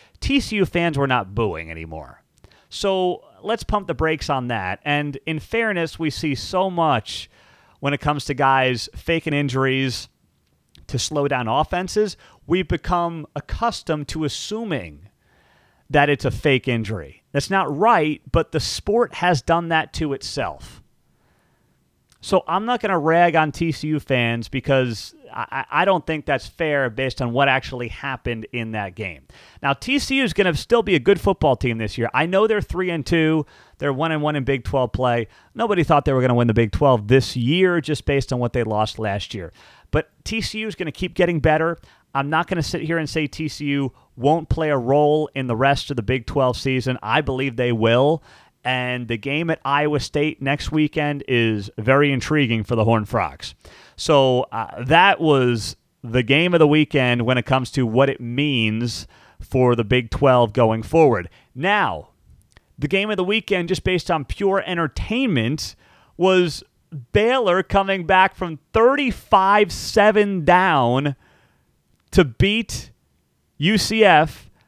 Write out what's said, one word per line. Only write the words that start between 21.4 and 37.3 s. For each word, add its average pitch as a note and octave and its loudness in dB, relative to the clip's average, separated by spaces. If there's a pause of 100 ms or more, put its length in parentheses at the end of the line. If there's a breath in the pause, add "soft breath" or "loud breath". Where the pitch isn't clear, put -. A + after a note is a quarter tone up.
So - 0
I'm F#3+ -2
not B3 -2
gonna G3+ 0
rag E3 4
on D#3 2
T E3 -2
C D3+ -8
U D3+ -2
fans A#2 -2
because B2+ -2 (180)
I, B2 -8
I, D#3 0
I F#3 4
don't F#3+ 0
think D#3 -6
that's C#3 -2
fair C#3+ -2
based B2+ -6
on A#2+ -4
what C#3 4
actually B2+ -2
happened A#2+ -10
in A#2 -6
that G2+ -6
game. F2 -12 (340 loud breath)
Now, C#3 0
T C4+ -2
C C4+ -4
U C4+ 2
is F#3 -2
gonna F3+ 0
still A3+ 0
be F#3+ 0
a C#3+ 4
good F#3 2
football D#3+ 0
team A#2 -2
this A2 -6
year. A2+ -2
I D3 2
know F#3+ 2
they're G#3+ 0
three F#3 -4
and E3 -4
two. D#3+ 2 (320 soft breath)
They're C#3+ -2
one D#3 -2
and D3+ -4
one D3+ -2
in C3 -4
Big C3 -2
twelve B2+ -2
play. A#2+ 0 (260 soft breath)
Nobody G#3 0
thought D3 4
they D3 2
were C3 2
gonna B2 2
win A#2+ 2
the G#2+ 2
Big A2 2
twelve A#2+ 2
this C3 4